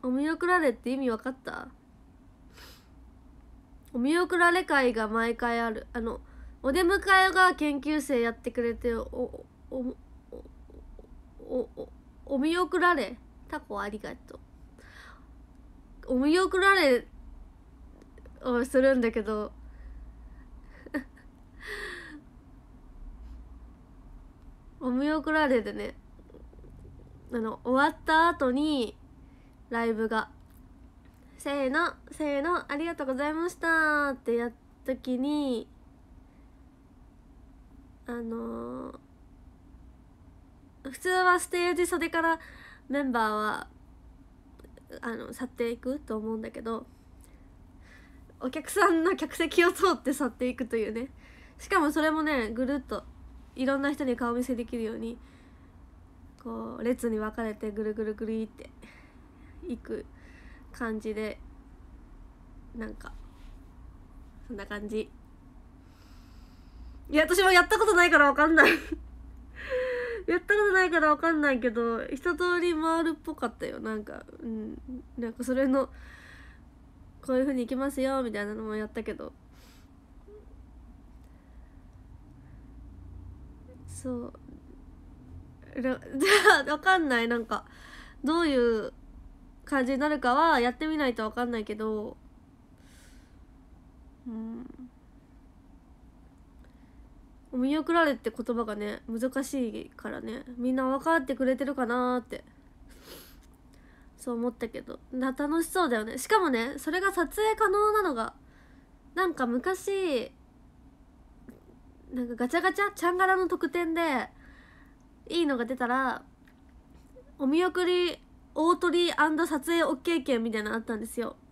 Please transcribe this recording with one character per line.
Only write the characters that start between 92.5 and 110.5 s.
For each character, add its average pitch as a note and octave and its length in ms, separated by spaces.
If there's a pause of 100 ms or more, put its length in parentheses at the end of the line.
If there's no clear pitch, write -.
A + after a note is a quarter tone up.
う B3+ 40
ん。 A3+ 360 (2750)
お C4 40
見 C4+ 200
送 D#4+ 160
ら E4 120
れ C#4+ 80
っ A#3+ 40
て A3+ 140
言 A#3 260
葉 A#3 80
が G#3+ 100
ね、 G#3 340
難 B3+ 360
し A#3+ 420
い - 40
か - 200
ら - 100
ね。 A3 220 (140)
み B3 160
ん B3+ 40
な C4 100
わ C4+ 120
か D#4+ 180
っ D#4 60
て C4 120
く C4+ 100
れ B3+ 120
て C#4 80
る C#4+ 100
か B3+ 120
な B3 320
ー - 20
っ A#3+ 40
て。 - 200 (1700)
そ - 160
う - 40
思 A#3 120
っ B3 40
た A#3+ 160
け - 140
ど。 - 160 (140)
な-、 C4 260
楽 D4+ 240
し D#4+ 60
そ F4+ 180
う - 20
だ A#3+ 80
よ G#3+ 80
ね。 A3+ 140
し - 80
か G#4+ 140
も E4+ 100
ね、 A#3+ 280
そ - 120
れ F4+ 100
が G4 120
撮 - 220
影 G#4+ 220
可 G#4+ 120
能 G#4 240
な G#4+ 100
の E4+ 120
が、 A3+ 200 (800)
な F#4 120
ん E4 80
か B3+ 120
昔、 E4+ 840 (1800)